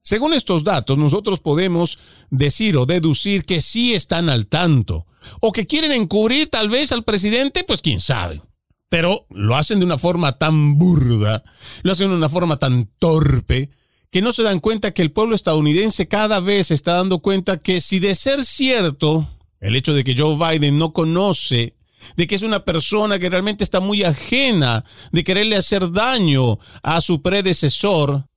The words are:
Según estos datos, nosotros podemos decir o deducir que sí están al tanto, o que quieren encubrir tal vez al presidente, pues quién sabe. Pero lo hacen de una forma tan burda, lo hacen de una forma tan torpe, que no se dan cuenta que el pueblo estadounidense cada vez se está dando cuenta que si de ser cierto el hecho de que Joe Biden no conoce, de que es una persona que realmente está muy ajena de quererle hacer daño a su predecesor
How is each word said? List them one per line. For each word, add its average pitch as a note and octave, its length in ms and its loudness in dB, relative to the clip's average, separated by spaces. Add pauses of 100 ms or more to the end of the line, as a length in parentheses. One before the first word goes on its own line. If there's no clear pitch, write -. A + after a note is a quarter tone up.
Según C4 320 0
estos F3+ 320 0
datos, C#3+ 340 0
nosotros F3 400 2
podemos E3+ 600 0 (320)
decir D3 460 0
o B2+ 100 2
deducir F3 580 0
que F3 160 -2
sí A#3 340 0
están E3+ 360 -2
al A#2 160 0
tanto, D3 600 0 (340)
o A3 120 0
que A3 140 -4
quieren D4+ 260 0
encubrir A3+ 560 0
tal G#3+ 220 -2
vez C4+ 200 0
al A#3+ 140 -4
presidente, A#3 580 0
pues D4 200 -4
quién A#2 180 0
sabe. F2 400 -2 (480)
Pero F3 420 -2
lo G2+ 240 0
hacen D#3 240 0
de F3+ 60 4
una E3 140 0
forma E3+ 400 -2
tan D3+ 400 2
burda, A#2+ 680 2 (380)
lo F#3 100 0
hacen F#3+ 160 0
de F#3 80 0
una D#3 140 0
forma E3 280 0
tan B2 400 -2
torpe, C#3+ 720 0 (400)
que F#3 120 0
no A#3+ 100 0
se A#3 100 0
dan G3+ 180 0
cuenta G#3+ 320 -2
que F#3 100 0
el D3+ 100 0
pueblo A3 240 0
estadounidense E3 720 0
cada G#3+ 320 0
vez G3 280 0
se E3 60 2
está E3+ 200 0
dando F#3 240 0
cuenta F#3+ 400 -2
que F#3 240 -2
si F#3+ 160 0
de G3 160 0
ser C4+ 320 0
cierto D#3+ 840 0 (320)
el G#2 160 -2
hecho C3+ 160 -2
de C#3 100 0
que B2+ 140 -2
Joe D3+ 200 0
Biden D3 420 0
no D#3+ 160 -2
conoce, E3 800 0 (420)
de E3+ 120 0
que G3+ 80 -2
es F#3+ 60 0
una G#3+ 220 -2
persona G3+ 540 0
que F3+ 100 -4
realmente G3+ 360 -2
está F#3+ 160 0
muy G3+ 240 0
ajena E3 800 0 (260)
de D#3+ 140 0
quererle G#3 320 0
hacer F#3 340 0
daño E3+ 680 0 (260)
a E3 160 0
su D#3+ 220 0
predecesor E3 1040 0 (100)